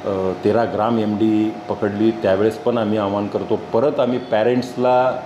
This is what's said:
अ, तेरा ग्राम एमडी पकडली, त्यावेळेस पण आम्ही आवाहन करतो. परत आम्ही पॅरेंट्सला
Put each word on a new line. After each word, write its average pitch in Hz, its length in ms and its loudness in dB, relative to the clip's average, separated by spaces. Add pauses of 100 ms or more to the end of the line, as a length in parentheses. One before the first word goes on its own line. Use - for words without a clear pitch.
अ, 95 280 -2 (120)
तेरा 107 200 2
ग्राम 107 340 0
एमडी 107 540 0 (160)
पकडली, 104 420 0
त्यावेळेस 107 480 0
पण 120 200 0
आम्ही 107 200 0
आवाहन 104 280 0
करतो. 101 300 -2
परत 123 440 0
आम्ही 123 180 0
पॅरेंट्सला 123 1080 2